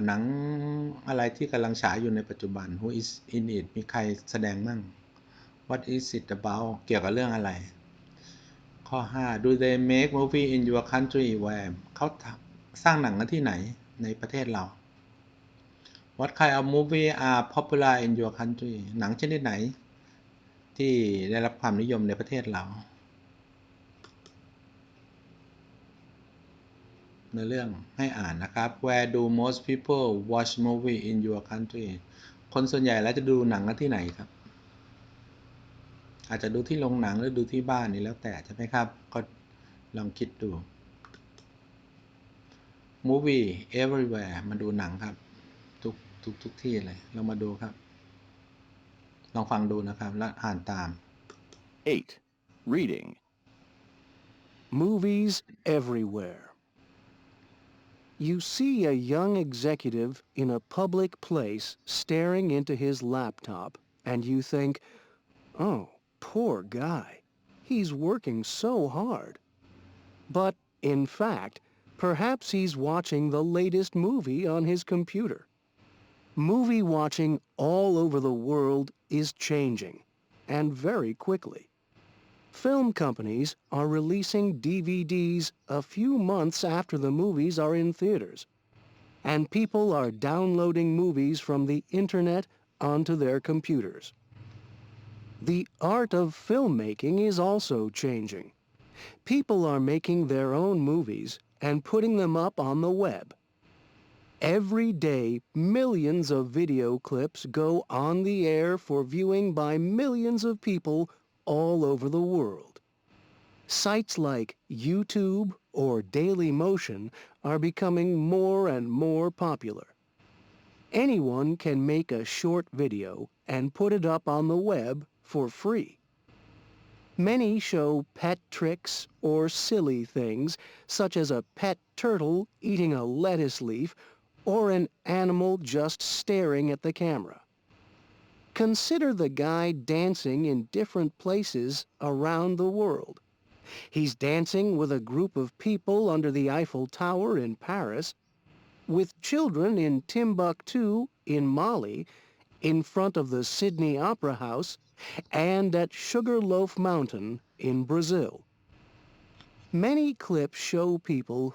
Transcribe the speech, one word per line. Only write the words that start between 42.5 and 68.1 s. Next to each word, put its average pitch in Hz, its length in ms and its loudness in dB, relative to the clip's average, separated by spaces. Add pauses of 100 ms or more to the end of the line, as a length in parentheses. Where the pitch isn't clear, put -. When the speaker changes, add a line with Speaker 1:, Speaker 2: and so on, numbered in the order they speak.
Speaker 1:
Movie 139 360 4 (360)
everywhere 120 540 0 (140)
ม - 40 -6
า - 80 -6
ดู - 20 -4 (140)
ห 101 40 -2
นั - 80 -2
ง - 20 -8 (120)
ค - 20 -10
รั 107 80 -8
บ - 20 -14 (680)
ทุ - 100 -8
ก - 20 -14 (280)
ทุ - 80 -14
ก 104 120 -12
ทุ - 60 -14
ก 113 40 -18 (100)
ที่ - 20 -8 (200)
เ 92 40 -10
ล - 60 -12
ย 92 40 -18 (140)
เ - 20 -12
ร - 40 -8
า 110 100 -4
ม 110 40 -4
า - 100 -6
ดู - 20 -4 (160)
ค - 20 -10
รั 110 80 -10
บ - 20 -20 (1600)
ล - 40 0
อ 110 40 0
ง - 80 -2
ฟั - 80 2
ง - 20 0 (100)
ดู - 20 0 (160)
น - 20 -8
ะ 101 80 -10
ค - 20 -8
รั 107 80 -8
บ - 100 -10
แ - 20 -4
ล - 60 -2
ะ - 20 -6 (140)
อ่ - 60 -6
า - 60 -4
น - 20 -6 (140)
ต - 100 -4
า - 60 -6
ม - 20 -6 (1040)
Speaker 2:
Eight. - 180 -6 (640)
Reading. 71 340 -2 (1700)
Speaker 3:
Movies 202 500 2 (440)
everywhere. 107 680 -4 (1800)
You 175 80 0 (180)
see 269 220 2 (100)
a 135 160 2 (140)
young 190 160 2 (160)
executive 123 640 -2 (280)
in 127 100 2
a 117 140 -4 (140)
public 185 320 0 (160)
place 110 400 -2 (340)
staring 175 460 0 (100)
into 147 160 -2 (120)
his 139 120 0 (200)
laptop, 107 540 -8 (400)
and 120 80 -2 (120)
you 131 80 2 (140)
think, 143 180 2 (1000)
"Oh, 127 120 -2 (500)
poor 220 240 0 (320)
guy. 160 220 -6 (600)
He's 202 200 0 (180)
working 143 300 -2 (220)